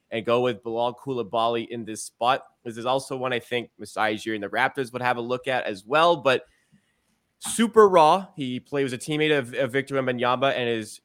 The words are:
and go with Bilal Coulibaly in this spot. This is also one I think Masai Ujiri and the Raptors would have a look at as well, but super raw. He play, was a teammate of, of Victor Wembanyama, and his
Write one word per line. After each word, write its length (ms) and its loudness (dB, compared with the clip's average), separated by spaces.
and 140 -6
go 160 2
with 220 -2
Bilal 320 -4
Coulibaly 720 -2
in 160 -10
this 180 -10
spot. 420 -2
This 140 -10
is 80 -10
also 320 -2
one 160 -2
I 60 -2
think 380 -6
Masai 380 -2
Ujiri 200 -6
and 80 -6
the 40 -6
Raptors 460 -2
would 80 -6
have 160 0
a 40 -6
look 260 -4
at 180 -2
as 200 -8
well, 300 4
but 300 0
super 480 4
raw. 480 6
He 240 -6
play, 240 -4
was 100 -2
a 40 -6
teammate 400 0
of, 160 -4
of 180 -2
Victor 240 -4
Wembanyama, 600 0
and 120 -2
his 380 -6